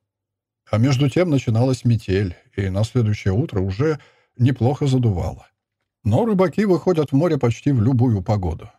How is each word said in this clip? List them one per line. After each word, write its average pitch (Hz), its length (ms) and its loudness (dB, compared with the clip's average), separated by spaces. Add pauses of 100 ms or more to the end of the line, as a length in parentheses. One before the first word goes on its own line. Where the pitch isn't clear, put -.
(720)
А 107 80 0
между 135 300 2
тем 170 220 0
начиналась 123 540 0
метель, 101 520 0 (180)
и 98 140 -4
на 98 160 -2
следующее 107 480 -2
утро 110 280 -2
уже 113 380 -2 (380)
неплохо 135 500 0
задувало. 117 600 -2 (580)
Но 151 220 2
рыбаки 196 380 0
выходят 170 480 0
в 139 40 0
море 156 220 2
почти 123 340 0
в 127 80 2
любую 117 420 2
погоду. 92 560 -4